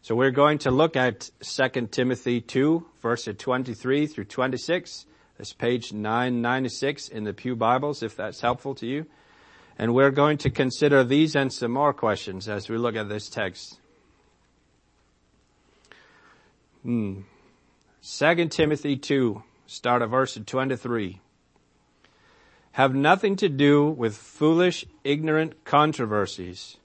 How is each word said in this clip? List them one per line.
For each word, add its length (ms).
So 140
we're 160
going 280
to 120
look 240
at 340
Second 500
Timothy 500
two, 460
verses 360
twenty-three 680
through 180
twenty-six. 800
That's 140
page 400
nine 500
ninety-six 680
in 160
the 80
Pew 240
Bibles, 460
if 120
that's 240
helpful 360
to 120
you. 180
And 160
we're 180
going 280
to 100
consider 540
these 320
and 160
some 200
more 220
questions 540
as 220
we 80
look 180
at 140
this 180
text. 520
Hmm. 380
Second 540
Timothy 420
two, 480
start 340
at 80
verse 360
twenty-three. 720
"Have 220
nothing 420
to 120
do 380
with 300
foolish, 680
ignorant 600
controversies. 1200